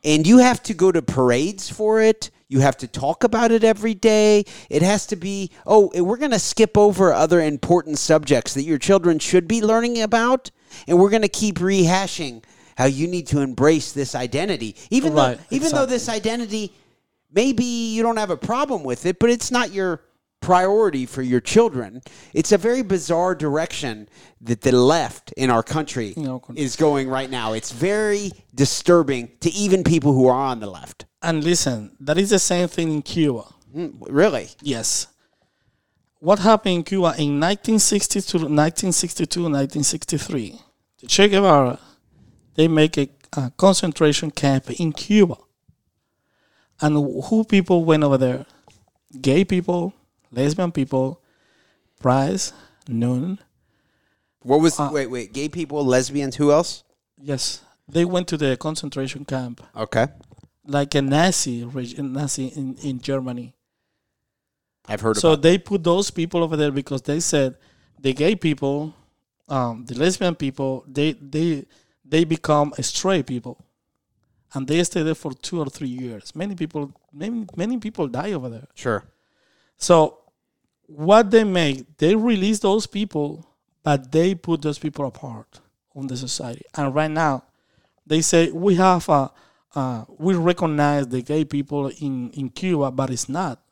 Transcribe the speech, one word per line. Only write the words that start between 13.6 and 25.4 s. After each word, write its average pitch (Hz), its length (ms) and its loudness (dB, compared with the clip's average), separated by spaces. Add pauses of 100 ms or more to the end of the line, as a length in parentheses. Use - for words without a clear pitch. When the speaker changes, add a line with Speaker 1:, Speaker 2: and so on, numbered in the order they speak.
Speaker 1:
this 139 220 -6
identity. 127 600 -6 (140)
Even 285 240 0
though, 127 180 4
Speaker 2:
Right, 117 80 -10 (100)
Speaker 1:
even 277 220 -2
though 294 120 2
Speaker 2:
exactly. 254 120 -2
Speaker 1:
this 233 120 -6
identity, 220 640 -6 (580)
maybe 233 340 2
you 233 380 -4
don't 226 140 0
have 214 140 -4
a 165 60 -2 (160)
problem 254 320 -4
with 123 200 -6
it, 180 140 -2
but 233 100 4
it's 240 220 0
not 247 220 -2
your 185 280 -4 (400)
priority 185 640 2
for 123 160 -10
your 123 200 0
children. 127 600 0 (320)
It's - 200 0
a 208 60 4
very 240 240 0
bizarre 180 520 0
direction 143 720 -4 (320)
that 117 220 -4
the 131 100 2
left 127 640 2
in 131 140 0